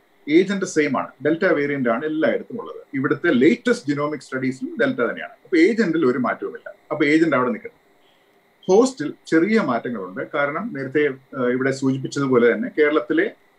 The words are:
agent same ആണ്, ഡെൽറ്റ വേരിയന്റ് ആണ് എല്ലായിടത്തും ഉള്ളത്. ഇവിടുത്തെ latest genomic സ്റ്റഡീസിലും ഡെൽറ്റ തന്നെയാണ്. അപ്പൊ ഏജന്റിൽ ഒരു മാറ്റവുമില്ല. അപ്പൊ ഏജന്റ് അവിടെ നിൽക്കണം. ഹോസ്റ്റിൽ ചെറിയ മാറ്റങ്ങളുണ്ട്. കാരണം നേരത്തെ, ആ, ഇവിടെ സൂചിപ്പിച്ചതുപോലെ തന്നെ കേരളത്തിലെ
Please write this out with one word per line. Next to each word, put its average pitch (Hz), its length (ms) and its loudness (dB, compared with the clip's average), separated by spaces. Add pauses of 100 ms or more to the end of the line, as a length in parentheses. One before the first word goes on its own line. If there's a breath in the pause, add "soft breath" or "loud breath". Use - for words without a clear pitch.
(280)
agent 190 360 2
same 147 340 0
ആണ്, - 260 -8
ഡെൽറ്റ 160 200 0
വേരിയന്റ് 143 440 0
ആണ് 117 160 0
എല്ലായിടത്തും 156 560 -2
ഉള്ളത്. - 340 -14
ഇവിടുത്തെ 143 380 0
latest 160 560 2
genomic 147 320 -4
സ്റ്റഡീസിലും 135 600 -6
ഡെൽറ്റ 131 180 0
തന്നെയാണ്. 90 340 -4
അപ്പൊ - 240 -4
ഏജന്റിൽ 170 500 4
ഒരു 123 120 2
മാറ്റവുമില്ല. 101 560 -6 (160)
അപ്പൊ 151 140 0
ഏജന്റ് 151 320 4
അവിടെ 123 140 0
നിൽക്കണം. - 340 -10 (840 soft breath)
ഹോസ്റ്റിൽ 196 460 2 (120)
ചെറിയ 202 340 2
മാറ്റങ്ങളുണ്ട്. 117 720 -6
കാരണം 151 380 -4
നേരത്തെ, 139 380 0 (280)
ആ, 123 60 0
ഇവിടെ 127 260 0
സൂചിപ്പിച്ചതുപോലെ 131 840 2
തന്നെ 113 260 -4
കേരളത്തിലെ 151 520 2 (280)